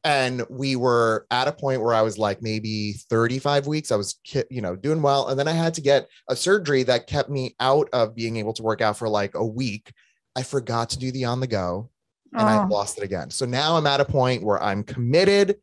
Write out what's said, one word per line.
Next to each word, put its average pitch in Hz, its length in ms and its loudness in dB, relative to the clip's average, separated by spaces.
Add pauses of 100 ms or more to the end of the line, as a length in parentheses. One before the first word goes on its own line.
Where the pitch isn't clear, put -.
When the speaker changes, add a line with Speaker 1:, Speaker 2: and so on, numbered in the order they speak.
Speaker 1:
And 127 440 2
we 131 260 -2
were 120 560 2
at 127 160 2
a 147 60 -2
point 131 280 -2
where 117 120 2
I 110 80 4
was, 110 160 0
like, 104 240 0
maybe 107 540 -4 (140)
thirty-five 131 580 0
weeks. 151 240 -4
I 113 40 2
was, 101 200 -4 (100)
ki-, - 240 -4
you 127 120 -8
know, 92 140 -4
doing 151 260 -2
well. 139 280 2
And 135 100 -2
then 143 80 0
I 160 60 -2
had 165 220 0
to 160 60 -8
get 139 280 2 (180)
a 123 80 -2
surgery 156 480 2
that 120 240 0
kept 143 220 -2
me 131 320 -6
out 135 320 4
of 113 220 2
being 113 220 -4
able 107 160 -4
to 113 100 -10
work 110 180 0
out 107 160 2
for, 117 100 -4
like, 101 280 -2
a 107 100 -2
week. 110 480 -6 (420)
I 127 80 -4
forgot 117 480 -2
to - 80 -6
do 127 120 -4
the 131 140 -4
on 120 140 -2
the 131 80 -4
go 98 420 -4 (440)
and 233 80 -2
I 214 220 4
Speaker 2:
Oh. 190 40 -2
Speaker 1:
lost 202 300 -2
it 104 80 -8
again. 92 240 -6
So - 160 -4
now 147 320 0
I'm 151 100 2
at 139 140 2
a 135 40 4
point 127 380 0
where 101 180 0
I'm 104 220 -2
committed. 185 800 2